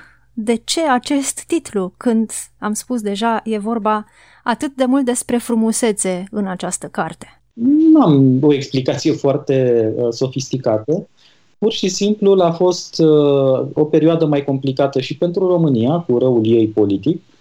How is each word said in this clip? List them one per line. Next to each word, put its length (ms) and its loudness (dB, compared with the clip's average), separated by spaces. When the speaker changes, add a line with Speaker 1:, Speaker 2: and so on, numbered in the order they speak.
Speaker 1:
De 320 -4
ce 160 -4
acest 640 -2
titlu, 500 -4
când, 340 0
am 140 -6
spus 280 -8
deja, 440 -2
e 140 -4
vorba 460 -2
atât 320 -4
de 80 0
mult 200 0
despre 320 -2
frumusețe 920 -2
în 160 -6
această 400 -8
carte? 560 -10
Speaker 2:
Nu 80 8
am 420 6
o 100 6
explicație 600 -2
foarte, 840 0
uh, 140 -2
sofisticată. 1000 -4
Pur 140 -2
și 160 -4
simplu 520 2
a 100 4
fost, 480 -2
uh, 760 4
o 120 0
perioadă 420 2
mai 180 0
complicată 560 -2
și 160 -6
pentru 300 -2
România, 520 2
cu 200 -2
răul 280 2
ei 200 4
politic, 560 -2